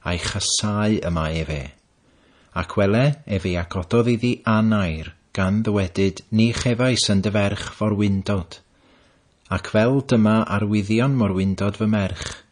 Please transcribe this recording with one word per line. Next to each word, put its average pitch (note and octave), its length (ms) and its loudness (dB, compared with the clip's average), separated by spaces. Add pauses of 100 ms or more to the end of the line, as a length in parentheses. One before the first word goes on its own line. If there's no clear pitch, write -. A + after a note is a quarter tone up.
a'i E2+ 140 -2
chasau G#2 840 -2
yma E2 280 -2
efe." D2+ 400 -6 (840)
Ac F2 220 -4
wele, G#2+ 280 4 (200)
efe F#2 320 -2
agododd A2+ 560 0
iddi A#2+ 200 0 (120)
anair, G#2+ 680 0 (200)
gan G2 300 0
ddywedyd, G2 580 0 (100)
"Ni A2+ 220 2
chefais B2 560 0
yn G2 120 4
dy G2+ 100 0
ferch G2+ 340 0 (100)
forwyndod." G2+ 840 -2 (920)
Ac F#2 160 -4
fel B2 340 2
dyma A2 440 2
arwyddion G#2+ 680 0
morwyndod G2 640 0
fy A2 100 0
merch. G2 640 -2